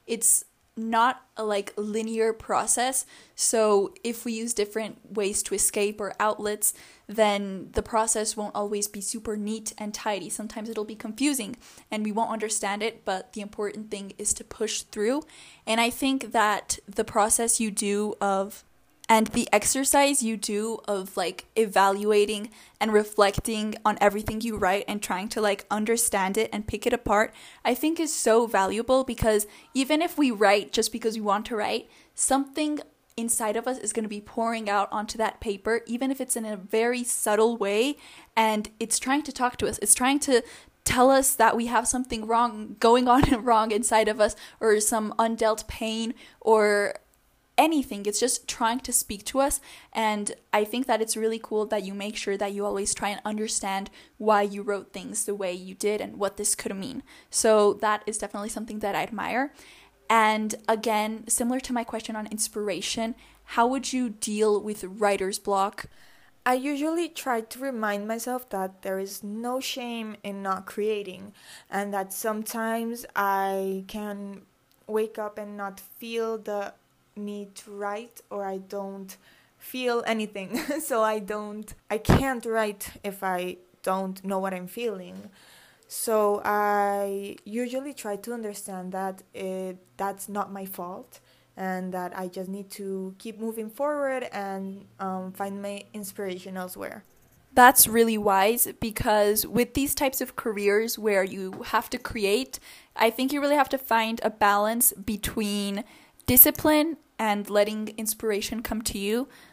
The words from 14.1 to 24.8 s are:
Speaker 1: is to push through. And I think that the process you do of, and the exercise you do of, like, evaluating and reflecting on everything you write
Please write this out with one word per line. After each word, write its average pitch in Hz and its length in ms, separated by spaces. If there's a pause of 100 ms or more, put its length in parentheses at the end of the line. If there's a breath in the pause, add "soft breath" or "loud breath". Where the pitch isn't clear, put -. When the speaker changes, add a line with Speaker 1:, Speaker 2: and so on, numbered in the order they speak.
Speaker 1:
is 208 180
to - 80
push - 380
through. 233 420 (440 loud breath)
And 226 120
I 233 100
think 262 420
that 214 560
the 208 160
process 226 560
you 220 120
do 208 480
of, 196 440 (460)
and 220 180
the - 240
exercise 277 720
you 220 140
do 214 500
of, 196 300
like, 180 280 (120)
evaluating 208 920 (300 loud breath)
and 214 140
reflecting 214 880
on 208 160
everything 214 400
you 220 160
write 196 320